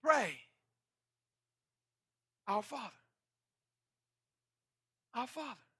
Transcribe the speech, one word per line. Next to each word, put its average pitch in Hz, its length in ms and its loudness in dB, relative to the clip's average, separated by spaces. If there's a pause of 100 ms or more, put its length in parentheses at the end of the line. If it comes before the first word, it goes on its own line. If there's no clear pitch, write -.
pray, 254 380 4 (2000)
our 208 160 0
Father, 247 280 -10 (2250)
our 247 140 -4
Father. 294 340 -10 (180)